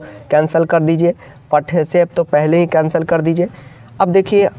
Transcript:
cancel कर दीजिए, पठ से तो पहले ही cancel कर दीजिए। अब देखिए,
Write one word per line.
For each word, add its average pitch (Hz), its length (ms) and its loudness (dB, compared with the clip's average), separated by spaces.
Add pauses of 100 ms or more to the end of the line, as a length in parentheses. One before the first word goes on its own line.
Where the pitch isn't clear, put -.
(320)
cancel 160 340 2
कर 165 140 0
दीजिए, 165 340 0 (380)
पठ 151 240 0
से 170 300 0
तो 170 180 -4
पहले 151 340 0
ही 175 100 2
cancel 160 360 -2
कर 165 180 -2
दीजिए। 165 260 -2 (540)
अब 190 60 0
देखिए, 190 500 2